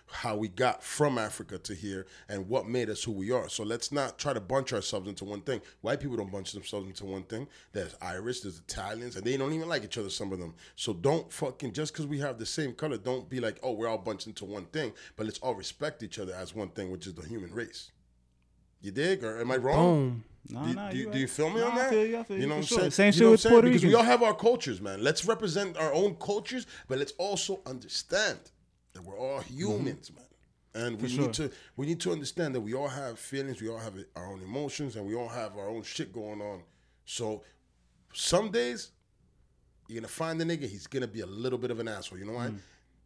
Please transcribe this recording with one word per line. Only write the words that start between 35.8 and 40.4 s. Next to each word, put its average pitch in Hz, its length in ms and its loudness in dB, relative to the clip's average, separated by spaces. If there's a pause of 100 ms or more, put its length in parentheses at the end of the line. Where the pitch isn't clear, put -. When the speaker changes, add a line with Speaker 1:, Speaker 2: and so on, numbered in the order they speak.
Speaker 1:
shit 98 300 -8
going 107 300 -8
on. 101 200 -8 (440)
So 107 360 -4 (720)
some - 380 2
days, 240 400 -2 (960)
you're 110 100 -10
gonna 113 100 -8
find 160 300 -4
the 165 60 0